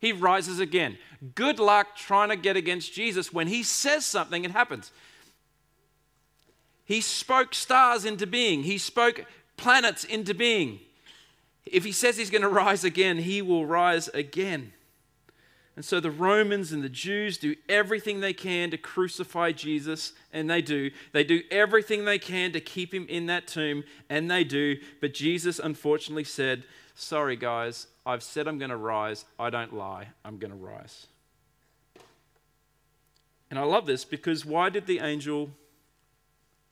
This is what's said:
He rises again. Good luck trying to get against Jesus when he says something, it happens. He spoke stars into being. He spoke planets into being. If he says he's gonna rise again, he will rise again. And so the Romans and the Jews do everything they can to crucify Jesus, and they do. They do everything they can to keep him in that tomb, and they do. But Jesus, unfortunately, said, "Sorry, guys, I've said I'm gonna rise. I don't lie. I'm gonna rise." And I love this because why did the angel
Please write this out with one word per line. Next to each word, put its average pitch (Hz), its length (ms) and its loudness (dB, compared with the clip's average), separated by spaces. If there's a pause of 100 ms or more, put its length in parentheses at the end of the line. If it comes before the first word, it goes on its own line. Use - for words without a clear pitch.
He 226 120 2
rises 180 460 2
again. 165 400 -2 (360)
Good 247 240 0
luck 208 380 4
trying 202 320 2
to 214 80 0
get 185 200 0
against 180 360 -4
Jesus 190 400 -4
when 165 140 0
he 233 160 -2
says 285 420 0
something, 175 400 -2
it 180 60 -4
happens. 180 420 0 (1900)
He 220 160 0
spoke 262 540 0
stars 247 500 4
into 208 220 -4
being. 185 380 2
He 190 140 -2
spoke 233 460 2 (320)
planets 247 480 4
into 214 300 -4
being. 175 460 0 (840)
If 180 200 2
he 202 80 -6
says 240 240 2
he's 214 140 -4
gonna 208 180 2
rise 196 360 4
again, 180 340 2
he 190 240 -2
will 175 240 2
rise 170 420 2
again. 147 640 -6 (1040)
And 151 100 -14
so 185 140 0
the 160 140 -2
Romans 196 600 2
and 151 100 -4
the 135 60 -4
Jews 190 480 -4
do 151 200 -4 (120)
everything 208 520 0
they 196 120 -2
can 175 380 -4
to 156 80 -6
crucify 175 720 -2
Jesus, 151 600 -6 (200)
and 156 160 -4
they 170 140 2
do. 139 300 -2 (200)
They 151 120 6
do 170 260 4
everything 208 540 4
they 208 160 2
can 180 320 -2
to 160 80 -4
keep 175 340 -8
him 185 140 -4
in 170 180 -4
that 175 220 -4
tomb, 147 340 -2 (260)
and 156 220 -2
they 180 140 4
do. 143 360 0 (200)
But 143 120 -2
Jesus, 165 460 -2
unfortunately, 151 680 -2
said, 131 400 -4 (300)
"Sorry, 143 420 -2
guys, 117 520 -4 (180)
I've 123 160 -2
said 151 240 -6
I'm 156 120 -4
gonna 131 180 -6
rise. 107 480 -4 (140)
I 117 120 -4
don't 113 240 -6
lie. 98 380 -10 (120)
I'm 107 140 -14
gonna 101 160 -12
rise." - 540 -18 (2500)
And 135 80 -4
I 139 60 0
love 180 220 4
this 131 180 0
because 151 420 -4
why 170 240 2
did 202 160 -4
the 180 140 0
angel 147 500 -4 (1200)